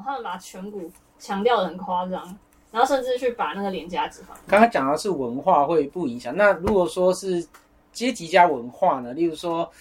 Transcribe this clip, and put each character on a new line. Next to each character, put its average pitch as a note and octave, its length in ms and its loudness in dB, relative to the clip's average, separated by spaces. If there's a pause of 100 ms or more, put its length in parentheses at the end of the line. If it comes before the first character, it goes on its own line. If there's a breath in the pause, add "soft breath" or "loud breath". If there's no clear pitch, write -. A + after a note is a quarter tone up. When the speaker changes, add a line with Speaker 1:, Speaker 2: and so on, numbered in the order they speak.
Speaker 1:
他 C#4 80 -6
们 B3+ 100 -8
把 F3+ 160 -8
颧 G3 320 -14
骨 F3+ 200 -10 (280)
强 G3+ 240 -4
调 A#3 180 4
得 F3+ 60 0
很 E3+ 100 -8
夸 F#3 300 -4
张， F3+ 160 -6 (480)
然 A3 100 -2
后 C4 60 4
甚 C4+ 160 0
至 B3 160 -2
去 B3+ 120 -2
把 G#3 240 -4
那 G3 80 -6
个 G3 80 -4
脸 E3+ 180 -8
颊 D3 200 -4
脂 - 140 -18
肪。 - 40 -20 (200)
Speaker 2:
刚 G3+ 140 6
刚 A3+ 100 8
讲 C3+ 200 0
的 D3+ 80 2
是 G3+ 120 -4
文 B2 260 -4
化 D3+ 280 4
会 D#3 200 2
不 E3 220 -6
影 A#2+ 140 -6
响， B2 160 -8
那 G3+ 160 6
如 F#3 220 0
果 F3+ 120 4
说 F#3 280 2
是 F#3 300 -4 (480)
阶 B3 200 -2
级 E3 160 -10
加 F3 180 8
文 B2 220 -4
化 C#3+ 320 0
呢？ A#2+ 140 -10
例 E3 100 0
如 D#3+ 100 0
说， E3+ 340 -4 (120 loud breath)